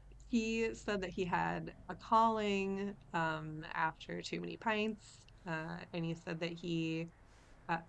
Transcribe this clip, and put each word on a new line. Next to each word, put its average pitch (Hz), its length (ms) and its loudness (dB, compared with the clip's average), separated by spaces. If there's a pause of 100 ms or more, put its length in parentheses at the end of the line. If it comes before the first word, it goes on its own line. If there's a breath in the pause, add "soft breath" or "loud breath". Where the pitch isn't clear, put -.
(300 soft breath)
he 226 460 2
said 202 260 -2
that 180 100 -2
he 180 140 0
had 165 500 0 (140)
a 170 60 -6
calling, 202 1000 4 (180)
um, 156 600 0
after 165 480 -2
too 170 200 -4
many 175 160 -6
pints, 214 680 -2 (220)
uh, 165 320 -2 (140)
and 170 120 0
he 165 100 0
said 170 260 -4
that 170 120 -2
he, 165 560 0 (600 soft breath)
uh, 165 200 0